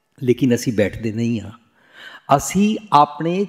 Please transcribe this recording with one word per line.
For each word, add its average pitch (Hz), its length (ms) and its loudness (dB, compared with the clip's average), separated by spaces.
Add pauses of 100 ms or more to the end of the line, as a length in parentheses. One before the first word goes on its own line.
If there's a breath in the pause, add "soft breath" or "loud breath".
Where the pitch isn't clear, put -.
(220)
ਲੇਕਿਨ 123 320 2
ਅਸੀਂ 120 180 -2
ਬੈਠਦੇ 107 400 -2
ਨਹੀਂ 117 280 -4
ਹਾਂ। 98 100 -14 (880 loud breath)
ਅਸੀਂ 208 420 0 (140)
ਆਪਣੇ 165 560 2